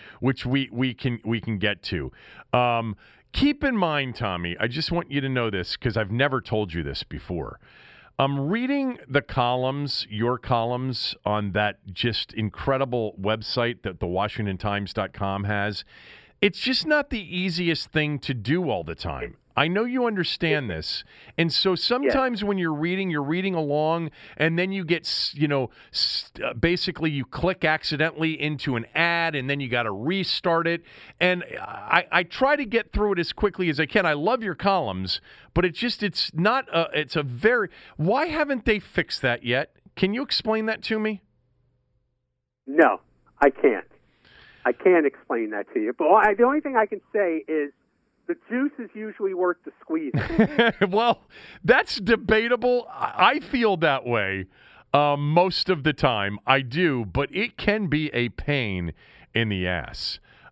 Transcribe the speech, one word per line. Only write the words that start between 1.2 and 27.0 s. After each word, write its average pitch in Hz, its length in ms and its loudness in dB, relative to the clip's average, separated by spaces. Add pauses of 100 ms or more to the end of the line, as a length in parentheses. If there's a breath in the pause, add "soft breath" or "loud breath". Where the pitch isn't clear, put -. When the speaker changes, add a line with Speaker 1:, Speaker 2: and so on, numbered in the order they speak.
Speaker 1:
we 110 160 0
can 113 160 -2
get 101 260 -2
to. 71 280 -6 (420 loud breath)
Um, 117 420 2 (360 soft breath)
keep 285 320 2
in 269 120 2
mind, 147 400 0
Tommy, 87 440 -2
I 110 80 0
just 135 240 -4
want 170 180 -4
you 139 120 -2
to 135 80 -2
know 123 200 0
this 92 260 -4
'cause 113 220 -2
I've 104 140 -2
never 131 300 0
told 104 320 -2
you 82 100 -2
this 69 200 -6
before. 76 560 -8 (600 soft breath)
I'm 139 300 0
reading 254 500 -2 (100)
the 139 120 2
columns, 131 880 -2
your 113 280 -2
columns 123 760 -2 (100)
on 104 280 0
that 104 260 0 (120)
just 113 420 -4
incredible 120 880 -2
website 117 600 -2
that 92 180 -8
the - 80 -2
Washington 95 500 -2
Times 101 360 -4
dot 98 180 -4
com 98 340 -4
has. 104 380 -2 (580 loud breath)
It's 196 180 2
just 254 260 -2
not 302 240 0
the 233 100 -6
easiest 175 720 -2
thing 151 280 0
to - 140 -4
do 139 360 0
all 95 140 -2
the 80 100 -8
time. 71 440 -8 (200)
I 143 120 4
know 202 160 0
you 247 200 -2
understand 160 640 -2
this. - 360 -6 (320 loud breath)
And 165 140 2
so 190 240 2
sometimes 254 640 0
Speaker 2:
Yes. 208 60 -2
Speaker 1:
when 202 100 0
you're 165 160 0
reading, 180 360 -2
you're 147 140 -2
reading 180 320 -2
along, 156 560 0 (240 loud breath)
and 165 240 0
then 185 140 -2
you 196 100 -4
get, 165 220 -2
s-, - 280 -4
you 151 140 0
know, 139 220 0 (240 soft breath)
s-, - 360 -4 (140)
uh, 123 100 -4
basically 165 560 0